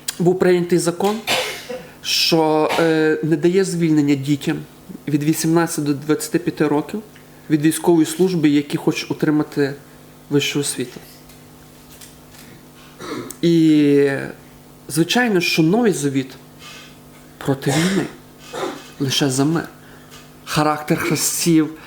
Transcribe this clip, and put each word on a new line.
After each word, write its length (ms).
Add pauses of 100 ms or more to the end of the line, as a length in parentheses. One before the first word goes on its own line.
(200)
був 200
прийнятий 400
закон, 380 (840)
що, 760
е, 440
не 140
дає 260
звільнення 520
дітям 420 (500)
від 160
вісімнадцяти 580
до 120
двадцяти 460
п'яти 280
років 340 (480)
від 120
військової 440
служби, 440
які 280
хочуть 340
отримати 640 (540)
вищу 300
освіту. 400 (2500)
І, 680 (760)
звичайно, 540
що 220
Новий 300
Завіт 380 (1040)
проти 340
війни, 340 (960)
лише 300
за 160
мир. 240 (760)
Характер 540
хрестів, 680 (180)